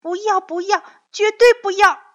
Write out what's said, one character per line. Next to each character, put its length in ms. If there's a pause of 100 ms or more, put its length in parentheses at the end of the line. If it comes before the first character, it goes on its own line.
不 160
要， 240
不 200
要， 220 (280)
绝 200
对 220 (100)
不 80
要！ 300 (140)